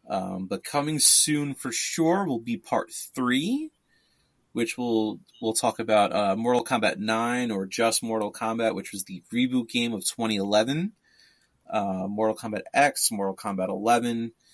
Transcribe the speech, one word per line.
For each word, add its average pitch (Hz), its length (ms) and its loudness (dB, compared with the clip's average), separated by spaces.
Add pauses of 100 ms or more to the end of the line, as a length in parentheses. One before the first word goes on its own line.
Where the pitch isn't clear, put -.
Um, 92 380 -4
but 95 180 -6
coming 147 360 -2
soon 147 560 4
for - 160 -8
sure 170 540 2
will 131 140 -2
be 117 180 -4
part - 340 -4
three, 160 800 -2 (800)
which 117 260 -4
we'll, 110 420 0 (220)
we'll 110 120 -2
talk 117 240 0
about, 107 340 4
uh, 98 240 2
Mortal 120 280 2
Kombat 110 340 0
Nine 117 540 0
or 95 160 -2
just 113 340 2
Mortal 110 320 -2
Kombat, 113 400 0
which 95 180 -8
was 98 120 -8
the 92 180 -12 (100)
reboot 123 380 2
game 120 240 0
of 98 160 -4
twenty 110 280 -2
eleven, 113 560 2 (760)
uh, 95 380 -2
Mortal 107 280 0
Kombat 107 280 -8 (100)
X, - 380 4
Mortal 98 240 -4
Kombat 98 340 -4
Eleven, 117 600 0 (220)